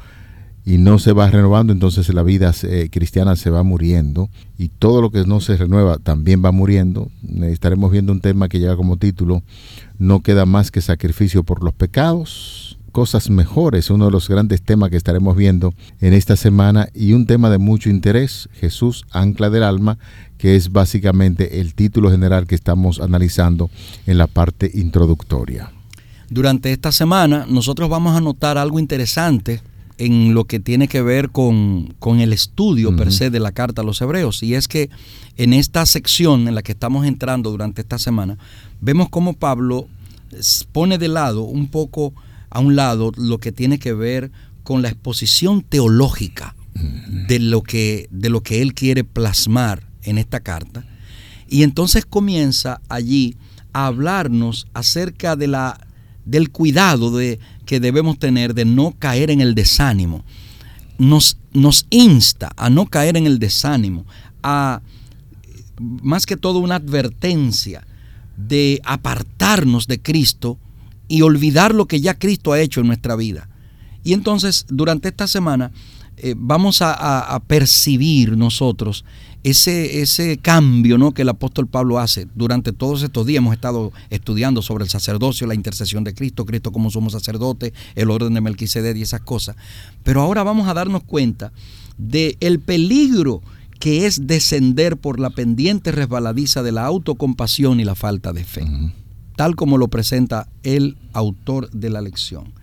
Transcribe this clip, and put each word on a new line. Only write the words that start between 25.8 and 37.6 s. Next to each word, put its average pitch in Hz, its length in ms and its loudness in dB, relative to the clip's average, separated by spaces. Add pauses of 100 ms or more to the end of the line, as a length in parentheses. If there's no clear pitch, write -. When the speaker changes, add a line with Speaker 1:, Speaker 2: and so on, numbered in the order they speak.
Speaker 2:
Durante 131 420 0
esta 139 220 -4
semana 160 540 2
nosotros 135 420 0
vamos 165 260 0
a 165 60 2
notar 147 360 -2
algo 151 220 0
interesante 135 800 -2 (360)
en 117 360 4
lo 113 120 2
que 113 140 -4
tiene 123 280 0
que 139 140 -2
ver 131 280 0
con, 104 680 0
con 117 220 2
el 113 120 2
estudio 113 640 0
per 82 140 2
Speaker 1:
Ujú. 98 80 2
Speaker 2:
se 127 120 0
de 117 100 -2
la 104 120 -4
carta 120 300 -6
a 107 40 -4
los 107 160 -4
hebreos, 139 400 -4
y 117 140 -2
es 135 120 -2
que 147 220 -4 (480)
en 123 160 2
esta 151 320 2
sección 135 640 2
en 117 80 -2
la 107 80 -4
que 107 80 -8
estamos 131 340 -2
entrando 127 460 -4
durante 104 300 -6